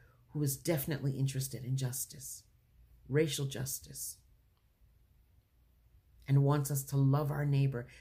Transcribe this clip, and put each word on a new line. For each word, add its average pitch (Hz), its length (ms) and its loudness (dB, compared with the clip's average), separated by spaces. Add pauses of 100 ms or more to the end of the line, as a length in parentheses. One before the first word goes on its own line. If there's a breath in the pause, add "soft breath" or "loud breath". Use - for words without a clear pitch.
(320 soft breath)
who 151 120 -2
is 135 140 0
definitely 143 560 -2
interested 131 500 -2
in 131 120 -2
justice, - 680 -6 (680)
racial 143 360 2
justice, - 720 -8 (2000)
and 139 160 6
wants 143 260 4
us 135 140 -2
to 139 140 -2
love 139 340 4
our 143 140 -2
neighbor, 135 420 2 (140 loud breath)